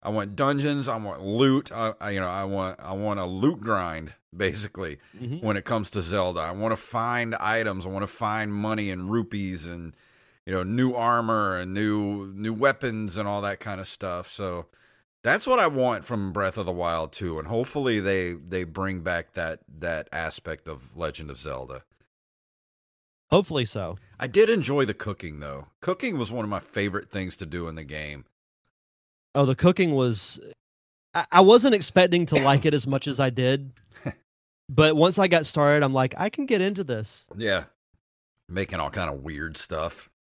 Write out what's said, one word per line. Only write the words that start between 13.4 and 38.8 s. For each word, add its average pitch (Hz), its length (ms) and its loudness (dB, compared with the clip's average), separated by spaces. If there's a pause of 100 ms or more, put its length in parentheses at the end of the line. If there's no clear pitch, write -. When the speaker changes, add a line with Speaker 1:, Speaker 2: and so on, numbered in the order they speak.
Speaker 1:
that 101 180 -4
kinda 95 240 -10
stuff. 90 440 -8
So 90 380 -8 (560)
that's 160 240 2
what 254 120 4
I 196 80 6
want 127 400 0
from 101 260 -4
Breath 95 240 -2
of 107 80 -4
the 90 80 -4
Wild 85 400 -2
two, 82 260 -6
and 78 100 -8
hopefully 120 520 0
they, 95 320 0
they 87 320 -6
bring 95 360 -6
back 85 340 -4
that, 82 260 -6 (200)
that 80 320 -4
aspect 80 540 -8
of 65 300 -14
Legend 76 340 -8
of 65 60 -12
Zelda. 65 460 -10 (1500)
Speaker 2:
Hopefully 160 360 2
so. 95 320 -6 (200)
Speaker 1:
I - 80 -6
did 202 220 4
enjoy 143 380 2
the 117 80 -2
cooking, 85 460 -10
though. 71 260 -12 (160)
Cooking 185 360 -2
was 110 140 -2
one 117 120 -4
of 104 60 -4
my 98 80 -2
favorite 101 520 -4
things 95 260 -6
to 92 100 -10
do 82 220 -6
in 80 60 -10
the 80 100 -12
game. 73 400 -10 (1120)
Speaker 2:
Oh, 143 100 6
the 131 80 4
cooking 175 380 4
was, 123 480 0 (760)
I, 170 160 0
I 175 120 10
wasn't 226 340 10
expecting 175 500 4
to 151 100 2
like 139 280 6
it 151 100 4
as 131 140 2
much 135 180 -2
as 139 140 -2
I 131 100 4
did, 131 400 0 (340)
Speaker 1:
<laughs> - 640 -14
Speaker 2:
but 156 280 6
once 175 240 6
I 190 80 6
got 170 180 4
started, 147 380 6
I'm 135 80 2
like, 131 260 2
"I 190 120 0
can 277 160 -4
get 226 140 2
into 196 220 0
this." 113 540 -6
Speaker 1:
Yeah. 98 280 0 (840)
Making 90 320 -4